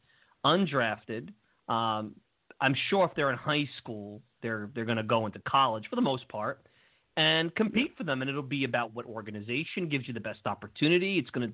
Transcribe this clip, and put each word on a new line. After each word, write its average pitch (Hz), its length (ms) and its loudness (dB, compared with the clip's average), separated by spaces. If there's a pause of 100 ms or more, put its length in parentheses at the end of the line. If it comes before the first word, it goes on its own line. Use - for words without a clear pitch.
(460)
undrafted. 131 840 2 (400)
Um, 110 460 0 (440)
I'm 135 160 4 (140)
sure 196 160 4
if 165 100 2
they're 143 160 2
in 123 60 -2
high 147 400 0
school, 104 460 -12 (180)
they're, 110 340 -4
they're 117 120 -4
gonna 113 160 0
go 110 240 2
into 101 140 -8
college 123 500 2
for 247 60 -4
the 240 40 2
most 135 280 0
part 113 360 -6 (540)
and 160 360 4
compete 220 440 2
for 262 60 -6
them. 135 180 0
And 135 80 -4
it'll 143 120 -4
be 135 220 -2
about 120 300 -2
what 117 100 -8
organization 110 840 -4
gives 139 180 -2
you 123 60 -4
the 113 60 -6
best 104 260 -8
opportunity. 170 720 2
It's 131 100 -2
gonna 120 260 -4